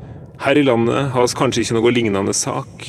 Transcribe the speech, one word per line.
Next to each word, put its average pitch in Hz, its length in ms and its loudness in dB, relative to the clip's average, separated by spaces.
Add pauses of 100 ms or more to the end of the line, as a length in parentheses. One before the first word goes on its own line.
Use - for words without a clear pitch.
(460)
Her 139 120 4
i 147 60 4
landet 123 460 2
har 123 140 2
vi 120 160 -2
kanskje 120 240 0
ikke 113 140 -2
noe 117 180 4
lignende 104 400 0
sak, - 520 -6